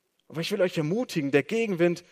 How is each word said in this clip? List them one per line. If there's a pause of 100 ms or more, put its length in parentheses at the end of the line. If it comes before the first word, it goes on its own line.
(260)
Aber
ich
will
euch
ermutigen,
der
Gegenwind,